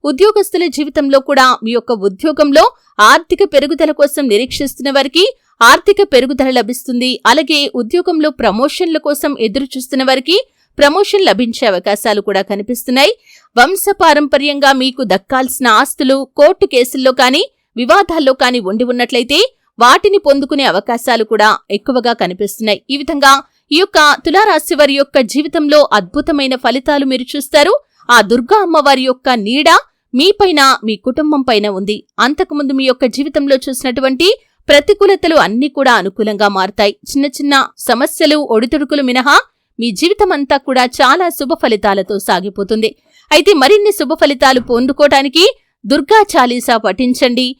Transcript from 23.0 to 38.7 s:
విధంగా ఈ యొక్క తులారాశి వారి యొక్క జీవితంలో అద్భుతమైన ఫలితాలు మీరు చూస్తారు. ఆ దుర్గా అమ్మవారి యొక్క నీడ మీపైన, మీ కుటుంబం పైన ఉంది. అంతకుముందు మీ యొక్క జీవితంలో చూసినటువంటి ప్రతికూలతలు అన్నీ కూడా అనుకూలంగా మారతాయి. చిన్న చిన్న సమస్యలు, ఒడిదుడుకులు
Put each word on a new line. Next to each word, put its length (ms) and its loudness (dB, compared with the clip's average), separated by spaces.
విధంగా 300 2
ఈ 60 2
యొక్క 160 0
తులారాశి 560 0
వారి 180 2
యొక్క 200 0
జీవితంలో 460 0
అద్భుతమైన 560 -2
ఫలితాలు 460 -2
మీరు 220 -4
చూస్తారు. 380 0
ఆ 20 6
దుర్గా 340 0
అమ్మవారి 440 2
యొక్క 200 -4
నీడ 240 2
మీపైన, 440 2
మీ 80 -2
కుటుంబం 420 -2
పైన 180 0
ఉంది. 180 -6
అంతకుముందు 540 -4
మీ 100 -2
యొక్క 160 -2
జీవితంలో 400 -2
చూసినటువంటి 600 -4
ప్రతికూలతలు 760 2
అన్నీ 320 -2
కూడా 240 2
అనుకూలంగా 560 -2
మారతాయి. 360 -2
చిన్న 160 -2
చిన్న 180 -2
సమస్యలు, 520 0
ఒడిదుడుకులు 540 -2